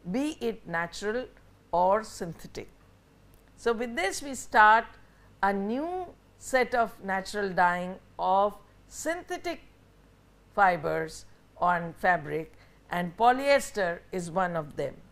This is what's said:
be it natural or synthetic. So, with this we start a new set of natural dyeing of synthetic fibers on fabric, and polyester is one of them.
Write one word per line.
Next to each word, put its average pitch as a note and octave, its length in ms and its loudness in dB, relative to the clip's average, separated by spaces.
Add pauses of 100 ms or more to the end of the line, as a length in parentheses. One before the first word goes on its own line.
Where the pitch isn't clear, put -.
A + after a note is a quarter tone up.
(100)
be C#4+ 300 -2
it A3+ 260 -6
natural F3 560 -6 (480)
or F#3 320 2
synthetic. - 640 -12 (880)
So, - 160 -2
with A#3 240 -4
this F4+ 260 -4
we C#4+ 140 -8
start A3 480 6 (580)
a G3 120 2
new C#4+ 540 -4 (300)
set B3+ 380 0
of A#3 160 2 (100)
natural F#3+ 500 -4
dyeing F3+ 440 2 (240)
of G3 380 2 (320)
synthetic F4 720 -6 (920)
fibers D#3+ 720 0 (340)
on E3+ 360 0
fabric, D#3+ 580 0 (400)
and F3 240 -4
polyester B3 840 2 (120)
is F3+ 180 -6
one E3+ 280 -2
of D3+ 180 -6
them. C#3+ 200 -6 (160)